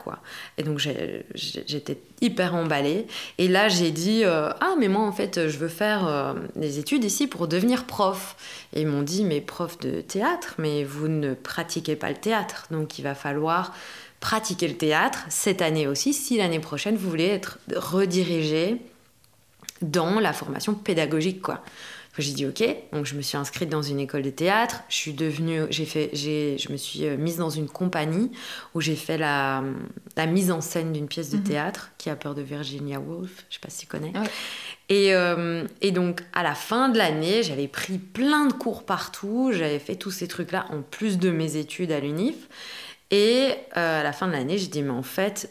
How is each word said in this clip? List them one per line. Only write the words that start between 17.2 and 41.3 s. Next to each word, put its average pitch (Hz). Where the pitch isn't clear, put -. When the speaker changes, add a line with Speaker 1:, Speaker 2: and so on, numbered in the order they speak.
Speaker 1:
être 190
redirigé 170
dans 175
la 170
formation 147
pédagogique, 160
quoi. » -
J'ai 143
dit, « 135
Ok. » 135
Donc, 147
je 143
me 143
suis 147
inscrite 143
dans 151
une 143
école 139
de 135
théâtre. 202
Je -
suis 156
devenue, 160
j'ai 160
fait, 151
j'ai, 147
je -
me 143
suis, 151
euh, 139
mise 165
dans 165
une 151
compagnie 180
où 165
j'ai 151
fait 160
la, 139
la 160
mise 185
en 160
scène 160
d'une 147
pièce 156
de 202
Speaker 2:
Mhm. 202
Speaker 1:
théâtre, 160
Qui -
a 143
peur 143
de 143
Virginia 143
Woolf. 175
Je -
sais -
pas -
si -
tu -
connais. 156
Speaker 2:
Ouais. 214
Speaker 1:
Et, 196
euh, 170
et 202
donc, 175
à 175
la 147
fin 247
de 226
l'année, 170
j'avais 143
pris -
plein 285
de 254
cours 240
partout. 214
J'avais 151
fait -
tous 190
ces 180
trucs-là 180
en 147
plus 208
de 180